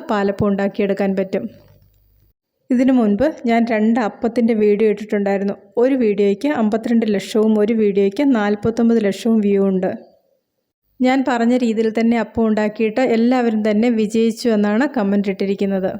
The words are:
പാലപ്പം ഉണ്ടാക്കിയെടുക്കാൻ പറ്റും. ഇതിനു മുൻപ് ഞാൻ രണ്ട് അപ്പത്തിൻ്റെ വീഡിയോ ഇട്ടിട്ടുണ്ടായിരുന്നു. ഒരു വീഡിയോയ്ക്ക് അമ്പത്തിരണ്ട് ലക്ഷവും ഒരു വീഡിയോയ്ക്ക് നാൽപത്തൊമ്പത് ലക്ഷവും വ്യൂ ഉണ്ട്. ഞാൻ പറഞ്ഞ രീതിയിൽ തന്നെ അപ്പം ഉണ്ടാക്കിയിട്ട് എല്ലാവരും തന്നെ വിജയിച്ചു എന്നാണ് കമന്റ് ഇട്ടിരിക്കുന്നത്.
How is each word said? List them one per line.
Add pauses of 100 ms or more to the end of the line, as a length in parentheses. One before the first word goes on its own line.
(140)
പാലപ്പം
ഉണ്ടാക്കിയെടുക്കാൻ
പറ്റും. (1300)
ഇതിനു
മുൻപ് (220)
ഞാൻ (100)
രണ്ട്
അപ്പത്തിൻ്റെ
വീഡിയോ
ഇട്ടിട്ടുണ്ടായിരുന്നു. (260)
ഒരു
വീഡിയോയ്ക്ക് (120)
അമ്പത്തിരണ്ട് (100)
ലക്ഷവും
ഒരു
വീഡിയോയ്ക്ക് (120)
നാൽപത്തൊമ്പത്
ലക്ഷവും
വ്യൂ
ഉണ്ട്. (1160)
ഞാൻ (100)
പറഞ്ഞ (100)
രീതിയിൽ (100)
തന്നെ
അപ്പം
ഉണ്ടാക്കിയിട്ട് (140)
എല്ലാവരും
തന്നെ (120)
വിജയിച്ചു
എന്നാണ്
കമന്റ്
ഇട്ടിരിക്കുന്നത്.